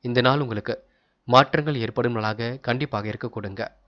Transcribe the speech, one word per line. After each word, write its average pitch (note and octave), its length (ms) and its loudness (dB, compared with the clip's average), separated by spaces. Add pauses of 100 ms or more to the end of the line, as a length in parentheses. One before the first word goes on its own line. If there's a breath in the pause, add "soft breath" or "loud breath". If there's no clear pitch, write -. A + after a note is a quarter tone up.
இந்த B2 200 0
நாள் C3 200 4
உங்களுக்கு A2+ 440 -6 (400)
மாற்றங்கள் C#3+ 520 4
ஏற்படும் A#2+ 360 -2
நாளாக A2+ 440 -4
கண்டிப்பாக A#2+ 520 -4
இருக்க A2+ 200 -8
கொடுங்க. G2+ 600 -8